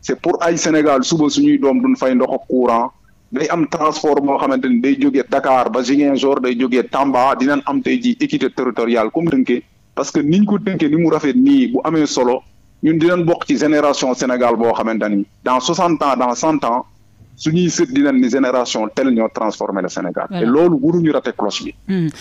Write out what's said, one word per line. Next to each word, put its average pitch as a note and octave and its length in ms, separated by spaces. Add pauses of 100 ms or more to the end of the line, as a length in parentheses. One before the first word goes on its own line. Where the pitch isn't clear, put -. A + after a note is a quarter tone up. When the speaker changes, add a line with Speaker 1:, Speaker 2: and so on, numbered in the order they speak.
Speaker 1:
C'est - 200
pour E3 200
ay E3+ 160
Sénégal D3+ 460
suba D3+ 260
suñuy D3 300
doom C3 220
duñ C3 160
fay C3 180
ndox B2+ 180
ak C3 140
courant, A#2+ 440 (400)
day C#3+ 180
am E3+ 180
transport D3+ 540
boo C#3 180
xamante C3+ 300
ni A#2+ 120
day C3+ 180
jógee C3+ 300
Dakar B2+ 400
ba A#2+ 140
Ziguinchor, C#3 580
day B2 160
jógee B2 320
Tamba, C3+ 460
dinañ C3+ 300
am C#3 160
tey C3 200
ji A#2+ 180
équité C#3 300
territoriale A#2 600
comme E3 180
dënke C#3 320 (340)
parce C#3 160
que E3 100
niñ E3+ 240
ko G#3 140
tënkee, F#3 300
ni D3+ 60
mu E3 140
rafet D3+ 260
nii, C3 380
bu B2+ 100
amee D#3 220
solo, C3 360 (420)
ñun D#3+ 140
dinañ F3 280
bokk E3+ 200
ci C#3+ 120
génération D3 560
Sénégal B2 420
boo A2+ 180
xamante A2 360
ni G2+ 160 (180)
dans B2+ 160
soixante E3+ 420
ans, C#3+ 160
dans B2 180
cent D#3 280
ans, A#2+ 220 (500)
suñuy E3+ 340
sët C#3+ 220
dinañ C#3 300
ni B2+ 80
génération B2 680
telle C3+ 160
ñoo A2+ 220
transformé G#2 480
le F2+ 80
Sénégal. F2 400
Speaker 2:
Voilà. - 140
Speaker 1:
Et A2+ 60
loolu D#3+ 320
waruñu E3 300
rater B2+ 240
cloche - 280
bi. D3 100 (140)
Speaker 2:
Hmm. F#3 200 (140)